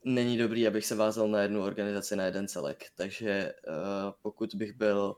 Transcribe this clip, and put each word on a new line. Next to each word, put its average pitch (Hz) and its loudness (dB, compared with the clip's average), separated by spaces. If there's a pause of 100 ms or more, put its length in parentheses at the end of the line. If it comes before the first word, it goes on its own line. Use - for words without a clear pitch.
není 123 2
dobrý, 113 4
abych 107 2
se 117 -2
vázal 107 4
na 107 4
jednu 101 0
organizaci, 101 -2
na 95 0
jeden 98 -2
celek. 71 -6 (100)
Takže, 98 -4
eh, 98 0 (680)
pokud 104 -6
bych 104 -6
byl, 101 2